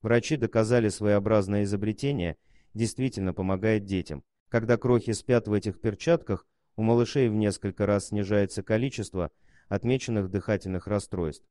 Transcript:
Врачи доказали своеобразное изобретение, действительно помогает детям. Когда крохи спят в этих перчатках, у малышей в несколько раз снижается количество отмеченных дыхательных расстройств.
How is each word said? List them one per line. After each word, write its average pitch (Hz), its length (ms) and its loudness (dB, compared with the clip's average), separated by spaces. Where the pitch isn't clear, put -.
Врачи 117 340 2
доказали 113 520 2
своеобразное 104 720 2
изобретение, 104 720 -2
действительно 110 580 -2
помогает 98 520 0
детям. 87 400 -4
Когда 113 280 2
крохи 120 360 2
спят 113 360 0
в 104 40 0
этих 104 280 -2
перчатках, 113 680 -2
у 110 60 -4
малышей 120 460 2
в 107 60 0
несколько 101 520 -2
раз 101 220 0
снижается 101 540 0
количество 110 680 -2
отмеченных 107 640 0
дыхательных 95 560 -4
расстройств. 92 640 -4